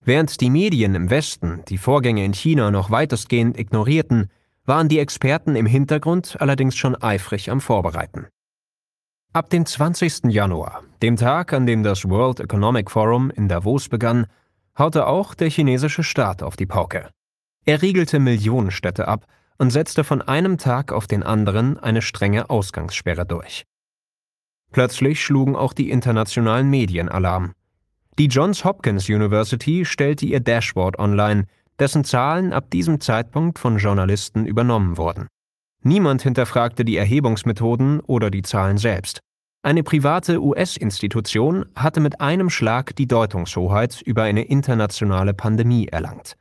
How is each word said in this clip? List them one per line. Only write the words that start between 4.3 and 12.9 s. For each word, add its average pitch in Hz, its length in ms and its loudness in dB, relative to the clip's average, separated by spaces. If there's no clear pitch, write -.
waren 151 240 2
die 156 100 4
Experten 147 560 0
im 113 100 2
Hintergrund 147 760 0
allerdings 135 360 0
schon 127 260 -2
eifrig 101 480 -2
am 131 120 -2
Vorbereiten. 87 680 -4
Ab - 180 -2
dem 170 160 2
zwanzigsten 160 640 0
Januar, 98 540 -2
dem 117 140 2
Tag, 139 380 0
an 131 120 2
dem 113 180 2
das 98 240 0
World 123 320 2
Economic 107 520 0